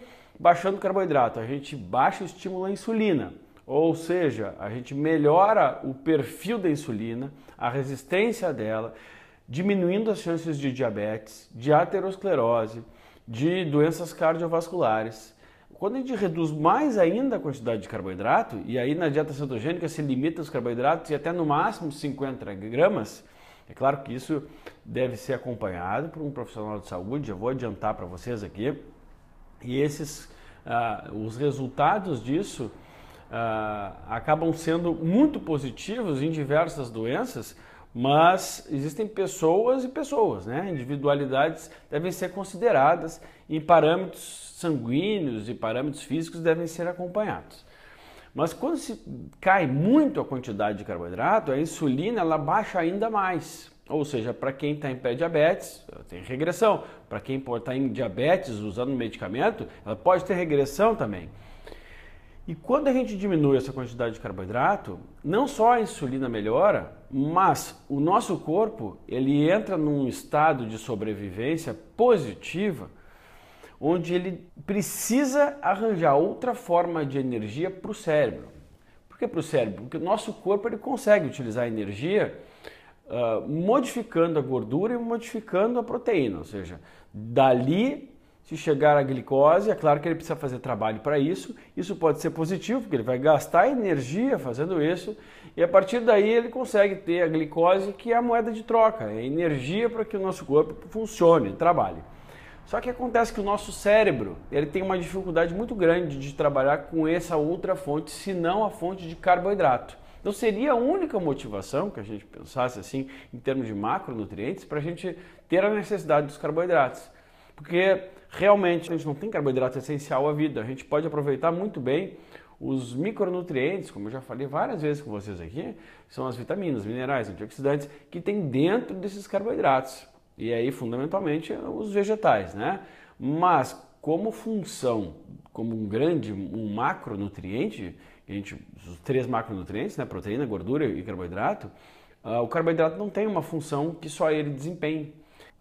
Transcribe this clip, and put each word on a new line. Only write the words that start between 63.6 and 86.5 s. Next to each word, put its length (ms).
quantidade 420
de 60
carboidrato, 800
não 240
só 260
a 80
insulina 480
melhora, 640
mas 800
o 100
nosso 380
corpo, 680
ele 420
entra 260
num 320
estado 600
de 100
sobrevivência 960
positiva, 920
onde 320
ele 340
precisa 960
arranjar 560
outra 380
forma 500
de 140
energia 540
pro 240
cérebro. 540
Por 80
que 100
pro 140
cérebro? 400
Porque 160
o 60
nosso 280
corpo 360
ele 100
consegue 480
utilizar 380
a 40
energia, 720
ah, 360
modificando 920
a 40
gordura 520
e 40
modificando 800
a 40
proteína, 540
ou 60
seja, 360